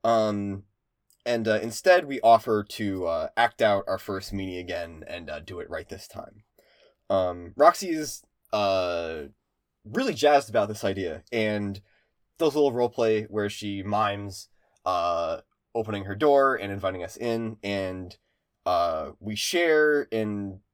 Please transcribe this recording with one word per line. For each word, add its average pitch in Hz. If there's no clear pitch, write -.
Um, 104
and, 117
uh, 107
instead 170
we 139
offer 110
to, 95
uh, 80
act 117
out 104
our 95
first 95
meeting 95
again 85
and, 85
uh, 76
do 87
it -
right 80
this -
time. -
Um, 90
Roxy 180
is, 156
uh, 87
really 202
jazzed 143
about 104
this 107
idea 95
and 104
does 151
a 151
little 143
role 120
play 110
where 104
she 98
mimes, 101
uh, 85
opening 107
her 98
door 135
and 98
inviting 95
us -
in, 113
and, 92
uh, 85
we 104
share 151
in 101